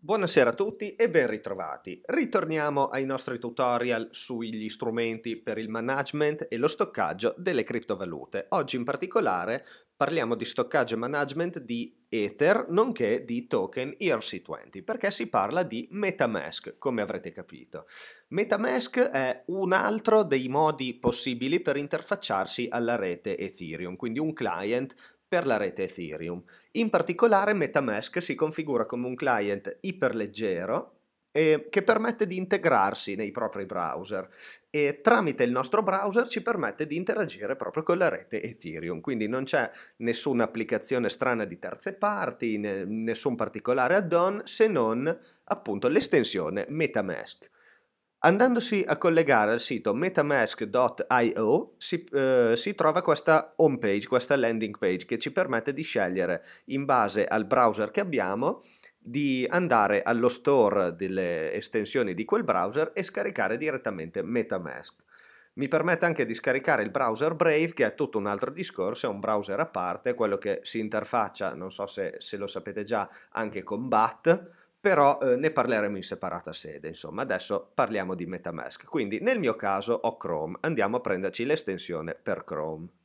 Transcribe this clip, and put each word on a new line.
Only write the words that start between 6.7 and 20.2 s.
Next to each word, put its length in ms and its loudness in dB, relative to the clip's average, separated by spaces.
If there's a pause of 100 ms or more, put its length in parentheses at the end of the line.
delle 240 0
criptovalute. 880 -6
Oggi 260 0
in 80 -2
particolare 840 0 (320)
parliamo 380 0
di 100 -4
stoccaggio 480 0
e 40 -2
management 600 -4
di 500 -8
Ether, 600 2
nonché 560 2
di 220 -6
token 500 -4
E 160 0
R 60 0
C 240 -8
twenty, 400 -12
perché 260 -2
si 160 -4
parla 380 0
di 260 -6
MetaMask, 880 -2
come 240 -2
avrete 300 -6
capito. 560 -16 (400)
MetaMask 840 0
è 380 -2
un 260 0
altro 480 4